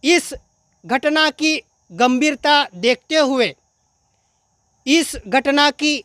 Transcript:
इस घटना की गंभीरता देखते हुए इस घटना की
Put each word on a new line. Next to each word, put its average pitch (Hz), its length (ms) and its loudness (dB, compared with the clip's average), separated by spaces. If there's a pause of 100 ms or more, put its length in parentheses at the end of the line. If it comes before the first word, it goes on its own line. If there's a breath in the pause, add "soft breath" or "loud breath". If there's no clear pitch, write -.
इस 302 300 0 (500)
घटना 294 480 0
की 311 300 -2 (300)
गंभीरता 269 720 0 (120)
देखते 240 420 -2
हुए 254 360 0 (1300)
इस 294 300 0 (120)
घटना 277 440 2
की 294 340 -4